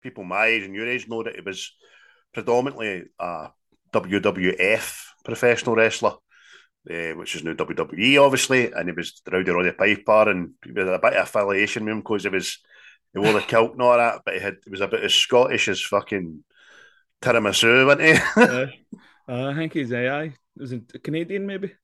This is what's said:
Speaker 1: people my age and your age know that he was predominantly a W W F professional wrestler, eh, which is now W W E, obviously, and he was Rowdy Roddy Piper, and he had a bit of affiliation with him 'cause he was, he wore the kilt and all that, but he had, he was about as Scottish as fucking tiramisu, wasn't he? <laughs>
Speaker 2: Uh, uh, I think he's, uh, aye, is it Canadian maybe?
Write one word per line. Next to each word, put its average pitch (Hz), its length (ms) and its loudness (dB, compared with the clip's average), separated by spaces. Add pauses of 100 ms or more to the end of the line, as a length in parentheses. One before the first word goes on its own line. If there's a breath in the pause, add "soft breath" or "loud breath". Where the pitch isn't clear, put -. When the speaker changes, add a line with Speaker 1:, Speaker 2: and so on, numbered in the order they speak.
Speaker 1:
people 117 200 -14
my 95 220 0
age 113 180 2
and 98 120 -14
your 110 120 -6
age 123 200 -6
know 113 160 -6
that 110 120 -8
he 95 60 -16
was 98 320 -10 (580 soft breath)
predominantly 117 760 -2 (120)
a 85 300 -8 (460)
W 101 260 0
W 139 400 2
F - 560 -2 (100)
professional 117 500 0
wrestler, 110 380 2 (760 soft breath)
eh, 82 220 -6
which - 220 -12
is 78 80 -10
now 80 100 -6
W 82 220 -6
W 80 280 -6
E, 139 160 0
obviously, 131 520 4
and 85 160 -6
he 85 60 -8
was 85 260 -10 (120)
Rowdy 92 200 0
Roddy 87 200 0
Piper, 104 580 2
and 90 220 -4 (120)
he - 140 -20
had 95 120 -2
a 92 100 0
bit 113 140 2
of 95 100 2
affiliation 104 640 -2
with 107 80 -4
him 104 100 -6
'cause 104 200 -4
he 101 60 -2
was, 92 300 -4 (540 soft breath)
he 92 60 -6
wore 104 140 2
the 104 80 2
kilt 117 300 2
and 127 100 -8
all 123 160 6
that, 117 260 2
but 92 120 -4
he 90 40 -4
had, 98 240 -6
he 104 60 -20
was 95 120 -8
about 101 220 -2
as 104 120 2
Scottish 127 540 4
as 92 120 -2
fucking 92 640 -4 (800 soft breath)
tiramisu, 117 640 4
wasn't 143 140 6
he? 160 400 4
<laughs> - 0 -
Speaker 2:
Uh, 131 260 4 (600 loud breath)
uh, 131 220 -6
I 139 60 -6
think 160 180 -6
he's, 131 180 -4
uh, 123 60 -2
aye, 143 360 -4 (260)
is 131 120 -12
it - 320 -12
Canadian 170 440 -6
maybe? 190 260 -8 (100)